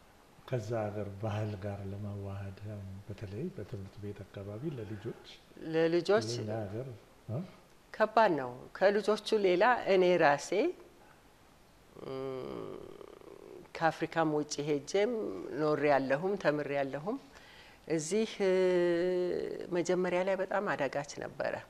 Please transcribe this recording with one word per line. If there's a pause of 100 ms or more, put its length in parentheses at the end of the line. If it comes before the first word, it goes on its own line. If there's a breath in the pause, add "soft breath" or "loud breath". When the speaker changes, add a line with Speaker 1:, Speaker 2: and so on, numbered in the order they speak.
(440)
Speaker 1:
ከዛ (100)
ሀገር
ባህል
ጋር
ለመዋሃድ፣ (420)
በተለይ
በትምህርት
ቤት
አካባቢ
ለልጆች፣ (400)
Speaker 2:
ለልጆች
Speaker 1:
ሌላ
ሀገር፣ (400)
እ? (560)
Speaker 2:
ከባድ
ነው። (220)
ከልጆቹ (120)
ሌላ (240)
እኔ (140)
ራሴ፣ (1500)
እም፣ (1000)
ከአፍሪካም
ውጭ
ሄጄም (440)
ኖሬ
ያለሁም
ተምሬ
ያለሁም። (720 loud breath)
እዚህ፣ (100)
እ፣ (1160)
መጀመሪያ
ላይ
በጣም
አዳጋች
ነበረ። (160)